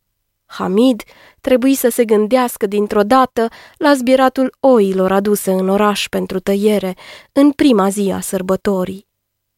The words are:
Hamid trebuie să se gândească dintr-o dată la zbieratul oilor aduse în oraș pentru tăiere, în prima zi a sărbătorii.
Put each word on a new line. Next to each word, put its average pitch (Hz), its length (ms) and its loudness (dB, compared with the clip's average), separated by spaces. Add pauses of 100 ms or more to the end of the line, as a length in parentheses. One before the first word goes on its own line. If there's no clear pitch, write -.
(460)
Hamid 208 580 -2 (380)
trebuie 262 340 2
să 254 140 -2
se 233 160 0
gândească 220 600 0
dintr-o 208 380 -2
dată 247 440 0 (300)
la 294 160 2
zbieratul 262 640 0
oilor 190 520 2
aduse 202 400 0
în 185 180 -2
oraș 202 380 0
pentru 185 320 -6
tăiere, 202 560 -2 (360)
în 285 200 4
prima 226 380 2
zi 196 260 -2
a 185 40 -8
sărbătorii. 190 880 -4 (520)